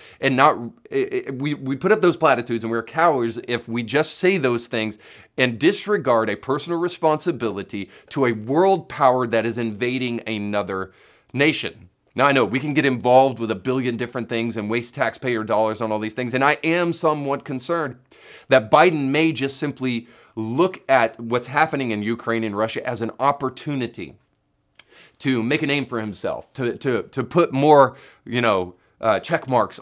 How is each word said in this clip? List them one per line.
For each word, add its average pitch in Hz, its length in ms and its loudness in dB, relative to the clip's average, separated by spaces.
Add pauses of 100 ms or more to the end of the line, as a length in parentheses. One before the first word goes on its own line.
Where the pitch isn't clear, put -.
(200)
And 135 160 2
not, 135 220 6 (340)
i-, 127 340 -2
i-, - 40 -8
we, 139 240 -4
we 139 200 -6
put 175 160 -2
up 208 120 4
those 170 160 4
platitudes 120 440 2
and 113 80 -4
we're 113 140 -2
cowards 131 640 0
if 120 180 -2
we 117 160 -4
just 135 360 -2
say 190 180 2
those 123 320 0
things 110 300 -4 (380)
and 123 220 0
disregard 131 720 2
a 101 60 -2
personal 147 420 -4
responsibility 139 1120 -2 (200)
to 139 160 0
a 120 60 2
world 147 560 2
power 127 380 2
that 113 200 2
is 117 120 -2
invading 120 720 -2
another 101 640 -4 (400)
nation. 123 560 -2 (260)
Now, 127 120 4
I 143 60 4
know 135 120 4
we 104 140 -2
can 147 160 -4
get 143 100 2
involved 127 540 4
with 110 120 -4
a 110 40 0
billion 123 420 -2
different 120 320 -6
things 113 280 -2
and 104 120 -4
waste 117 260 -4
taxpayer 120 500 -2
dollars 110 360 0
on 113 100 -4
all 107 100 -2
these 110 140 -6
things, 123 200 -4
and 131 100 2
I 147 180 2
am 170 300 0
somewhat 143 520 -2
concerned 139 520 -6 (520)
that 127 220 4
Biden 156 380 6
may 156 240 2
just 135 240 -4
simply 123 520 -4 (260)
look 127 540 -2
at 120 300 2
what's 123 280 -4
happening 139 460 -2
in 104 100 -2
Ukraine 113 420 -2
and 101 120 -4
Russia 110 300 -2
as 120 140 -6
an 113 200 -4
opportunity 127 960 -4 (1040)
to 131 220 2
make 143 200 0
a 156 40 -2
name 143 200 0
for 120 140 -6
himself, 98 540 -8
to, 123 240 -4
to, 123 260 -2
to - 180 -6
put 160 300 0
more, 139 440 4 (280)
you 117 160 -4
know, 95 340 0 (260)
uh, 104 200 2
check - 280 -4
marks 117 340 0